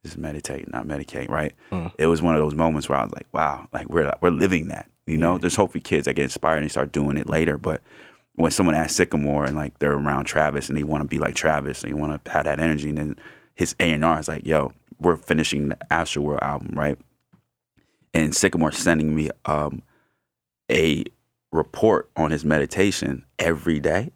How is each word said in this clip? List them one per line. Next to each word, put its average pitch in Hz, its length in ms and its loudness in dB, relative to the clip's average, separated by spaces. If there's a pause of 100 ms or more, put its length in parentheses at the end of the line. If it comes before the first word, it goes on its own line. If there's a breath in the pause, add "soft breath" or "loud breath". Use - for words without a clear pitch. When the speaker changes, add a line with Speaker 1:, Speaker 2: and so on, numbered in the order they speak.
Speaker 1:
just 80 140 -14
meditate, 73 540 -10
not 60 160 -8
medicate," - 420 -8
right? 76 240 -2 (180 loud breath)
Speaker 2:
Mm. 82 260 -6
Speaker 1:
It 78 100 4
was 82 140 4
one 85 140 4
of 76 60 4
those 76 140 0
moments 78 340 0
where 69 80 2
I 62 60 0
was 52 80 -6
like, - 220 -12
"Wow, 71 400 -2
like, - 160 -8
we're, 76 220 2 (100)
we're 87 100 6
living 80 380 2
that," - 200 -10 (180)
you 78 100 0
know? 82 160 4
Speaker 2:
Yeah. 90 60 -2
Speaker 1:
There's 90 160 0
hope 98 180 2
for - 60 -4
kids 73 260 0
that 69 100 0
get 71 80 0
inspired 76 400 0
and 73 80 -4
start 71 200 -2
doing 71 260 0
it - 120 -4
later, 80 280 2
but - 240 -4 (540 loud breath)
when 82 160 2
someone 90 240 4
asks 78 200 0
Sycamore 73 500 2
and, 71 100 -2
like, 76 240 -6
they're 73 140 2
around 71 320 0
Travis 71 440 0
and 71 80 -2
they 73 60 -2
wanna 73 220 -2
be 71 140 -4
like - 160 0
Travis 73 480 0
and - 80 -8
they 73 80 -4
wanna 73 280 -4
have 76 180 0
that 76 140 0
energy, 76 300 0
and 76 80 -4
then 76 180 -4 (400 loud breath)
his - 240 0
A 85 120 2
and 76 140 2
R 80 140 2
is 78 80 -6
like, - 180 -8
"Yo, 76 280 2 (260)
we're 87 180 4
finishing 73 520 0
the - 80 -6 (140)
Astroworld 73 500 -2
album," 71 320 -6
right? 73 240 -2 (1160)
And 80 220 2
Sycamore 82 360 2
sending 78 440 2
me, 78 140 0 (160)
um, 76 360 -2 (920)
a 78 320 2 (480)
report - 640 2
on 78 160 0
his 73 120 -2
meditation 76 800 0 (160)
every 80 400 0
day. 85 360 0